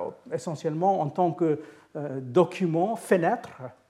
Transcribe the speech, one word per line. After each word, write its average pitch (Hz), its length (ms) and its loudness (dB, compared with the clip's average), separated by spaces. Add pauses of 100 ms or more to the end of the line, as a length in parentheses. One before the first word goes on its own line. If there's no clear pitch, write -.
(340)
essentiellement 170 680 -2
en 151 100 0
tant 175 220 2
que, 156 280 0 (360)
euh, 143 260 -6
document, 170 720 2
fenêtre, 190 680 0 (280)